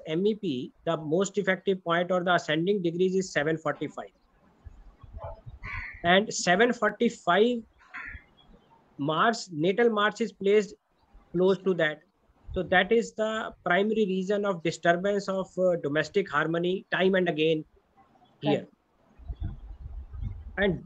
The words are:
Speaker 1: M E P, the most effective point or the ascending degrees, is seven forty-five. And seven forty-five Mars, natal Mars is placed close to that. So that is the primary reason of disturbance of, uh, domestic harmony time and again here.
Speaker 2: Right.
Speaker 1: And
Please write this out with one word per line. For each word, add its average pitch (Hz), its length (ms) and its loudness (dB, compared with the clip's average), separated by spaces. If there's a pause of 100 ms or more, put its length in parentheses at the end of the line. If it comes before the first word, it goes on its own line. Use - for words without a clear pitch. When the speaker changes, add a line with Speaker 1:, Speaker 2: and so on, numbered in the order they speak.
Speaker 1:
M 170 220 0
E 214 80 2
P, 147 360 -4 (120)
the 165 140 -2
most 165 400 -2
effective 190 460 -2
point 175 280 0
or 185 120 0
the 185 100 2
ascending 170 480 0
degrees, 180 340 0
is 190 160 -2
seven 156 260 0
forty-five. 139 540 -6 (1900)
And 185 300 4
seven 214 400 2
forty-five 226 840 2 (1400)
Mars, 170 540 0
natal 185 380 2
Mars 208 320 0
is 208 100 -4
placed 196 440 2 (580)
close 185 260 4
to 190 160 0
that. 151 260 0 (520)
So 185 100 -2
that 185 280 4
is 226 200 2
the 220 420 -4 (120)
primary 208 400 2
reason 190 400 -2
of 185 180 -2
disturbance 180 640 0
of, 190 300 -4
uh, 180 260 2
domestic 151 460 0
harmony 165 600 -2
time 190 260 2
and 180 120 2
again 156 380 0 (720)
here. 147 260 0 (760)
Speaker 2:
Right. - 100 -6 (1040)
Speaker 1:
And 190 280 0